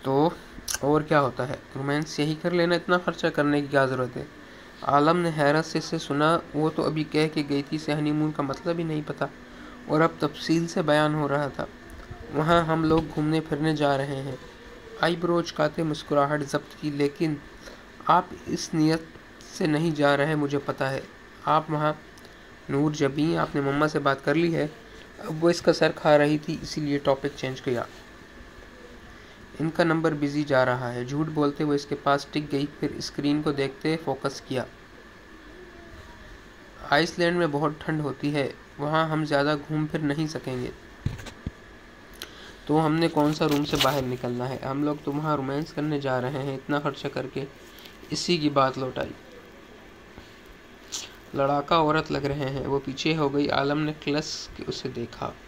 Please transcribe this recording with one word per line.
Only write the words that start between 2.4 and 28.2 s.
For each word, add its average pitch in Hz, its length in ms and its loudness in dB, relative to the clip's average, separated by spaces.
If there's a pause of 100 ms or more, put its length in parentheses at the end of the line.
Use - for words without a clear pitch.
लेना, 175 220 4
इतना 175 240 2
खर्चा 175 320 -2
करने 147 320 2
की 139 60 -6
क्या 139 180 4
ज़रूरत 127 300 -2
है?" 139 120 -8 (560)
आलम 147 320 6
ने 175 120 2
हैरत 156 360 4
से - 140 -4
इसे 160 200 -4
सुना, 156 440 2 (140)
वो 156 140 2
तो 156 120 -2
अभी 156 220 0
कह 151 240 2
के 156 140 0
गई 143 200 0
थी, 156 140 -6
इसे 151 160 -2
हनीमून 151 400 0
का 151 100 -2
मतलब 156 360 -2
ही 170 60 -2
नहीं 156 180 -2
पता 143 260 -4 (600)
और 151 120 2
अब 165 200 2
तफसील 165 460 0
से 180 160 -2
बयान 151 320 4
हो 151 120 0
रहा 143 220 0
था। - 200 -6 (640)
"वहाँ 165 320 4
हम 160 200 2
लोग 160 240 4
घूमने 156 320 2
फिरने 156 360 0
जा 143 200 4
रहे 139 200 -2
हैं।" 135 220 -6 (640)
आईब्रो 170 360 2
उचकाते 156 440 -2
मुस्कुराहट 147 580 2
जब्त 143 420 -4
की, 151 80 -2
"लेकिन 143 500 0 (680)
आप 175 220 4 (180)
इस - 260 -4
नीयत 156 340 2 (500)
से 190 80 0
नहीं 160 260 2
जा 143 220 4
रहे, 147 220 2
मुझे 143 220 0
पता 139 300 -2
है। 135 140 -4 (440)
आप 156 240 2
वहाँ," 151 300 0 (680)
"नूर 143 220 2
जबी, 143 420 2
आपने 156 260 0
मम्मा 143 260 2
से 151 120 0
बात 139 220 2
कर 143 160 0
ली 170 160 2
है?" 147 140 0 (540)
अब 156 200 -6
वो 170 100 6
इसका 170 220 4
सर 160 200 4
खा 151 240 6
रही 147 220 6
थी, 151 240 -6
इसीलिए 143 360 -2
topic 143 360 0
change 131 260 -6
किया। 120 260 -2 (1700)